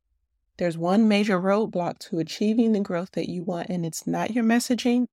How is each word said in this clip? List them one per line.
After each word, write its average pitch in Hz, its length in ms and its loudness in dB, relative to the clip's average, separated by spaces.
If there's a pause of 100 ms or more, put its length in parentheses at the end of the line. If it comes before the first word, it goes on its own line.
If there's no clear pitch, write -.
(580)
There's 165 180 -2
one 190 320 4
major 208 320 4
roadblock 190 580 0 (120)
to 175 80 -2
achieving 220 540 0
the 202 80 2
growth 185 320 -4
that - 180 -6
you 170 140 -6
want, 175 260 -6
and 175 160 -2
it's - 200 -8
not 175 260 -2
your 233 120 0
messaging 240 680 2